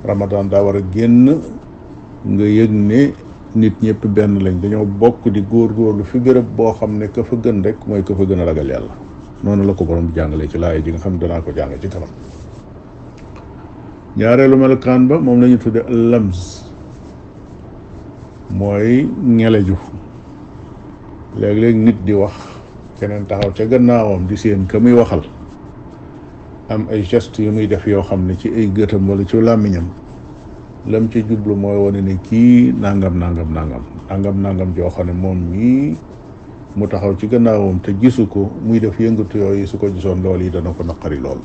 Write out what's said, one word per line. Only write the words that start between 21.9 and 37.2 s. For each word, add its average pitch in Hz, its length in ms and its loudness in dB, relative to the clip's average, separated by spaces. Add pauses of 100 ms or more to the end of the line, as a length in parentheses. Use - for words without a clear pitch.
di 104 80 2
wax, 101 180 2 (680)
keneen 104 280 -6
taxaw 101 240 -2
ca 110 160 -2
gannaawam 117 580 4
di 98 120 -4
seen 98 280 0
ka 107 140 -2
muy 120 140 6
waxal, 104 280 4 (1500)
am 107 200 -4
ay 107 140 -2
gestes 113 400 0
yu 107 80 0
muy 107 160 0
def 95 180 -2
yoo 101 160 2
xam 92 240 -2
ne 90 120 -2
ci - 180 -6
ay 107 160 2
gëtam 101 380 0
wala 98 160 0
ci - 160 -4
làmmiñam, 104 420 2 (1040)
lam 110 240 0
ci 110 160 -2
jublu 107 280 -2
mooy 101 200 -2
wane 101 260 0
ne 95 220 -2
kii 123 480 6
nangam, 98 480 0
nangam, 82 320 -2
nangam, 76 320 -6 (260)
nangam, 98 320 -2
nangam 92 320 -2
joo 87 160 -2
xam 87 180 -6
ne 87 40 -4
moom 92 260 -2 (140)
mii 131 460 2 (800)
mu 101 100 0
taxaw 98 320 0
ci 107 80 -4